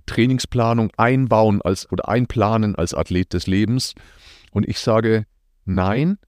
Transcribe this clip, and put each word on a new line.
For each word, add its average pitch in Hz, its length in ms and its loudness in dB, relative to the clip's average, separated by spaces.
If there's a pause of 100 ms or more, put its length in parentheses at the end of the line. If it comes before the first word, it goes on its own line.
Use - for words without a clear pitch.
Trainingsplanung 117 880 0
einbauen 113 640 2
als, - 300 -4
oder - 160 -4
einplanen 110 680 0
als 87 180 -2
Athlet 90 400 -2
des 87 120 -4
Lebens? 107 480 -2 (580)
Und - 160 -2
ich - 120 -6
sage 110 460 2 (400)
nein, 104 520 0 (100)